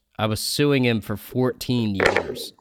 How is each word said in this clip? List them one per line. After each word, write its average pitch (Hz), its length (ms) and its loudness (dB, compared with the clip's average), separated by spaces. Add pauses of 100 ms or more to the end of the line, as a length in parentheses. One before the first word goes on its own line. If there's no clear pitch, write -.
(180)
I 107 80 -2
was 110 140 -2
suing 143 460 2
him 113 160 2
for 107 160 -6
fourteen 120 800 -2
years." - 640 0